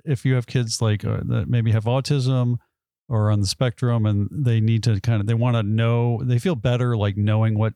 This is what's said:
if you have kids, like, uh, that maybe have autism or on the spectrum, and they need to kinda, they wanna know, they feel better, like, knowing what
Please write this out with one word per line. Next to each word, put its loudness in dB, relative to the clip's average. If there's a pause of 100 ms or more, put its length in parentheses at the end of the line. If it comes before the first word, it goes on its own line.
if -4
you 2
have -2
kids, -4
like, 0
uh, -2
that -2
maybe 0
have 0
autism 0 (540)
or 2
on 2
the 2
spectrum, 0
and 0
they 0
need 2
to 2
kinda, 0
they 0
wanna 0
know, 0
they 0
feel -2
better, 0
like, 0
knowing 2
what 0